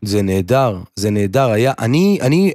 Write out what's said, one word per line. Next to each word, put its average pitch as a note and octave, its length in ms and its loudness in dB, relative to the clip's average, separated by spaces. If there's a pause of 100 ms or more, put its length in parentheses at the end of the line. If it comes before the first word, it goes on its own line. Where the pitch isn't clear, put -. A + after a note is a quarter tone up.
זה G#2 200 -2
נהדר, F#2+ 560 0 (180)
זה G#2 140 -2
נהדר. G#2 400 0
היה, A#2 280 0
אני, E3+ 440 2
אני E3+ 320 2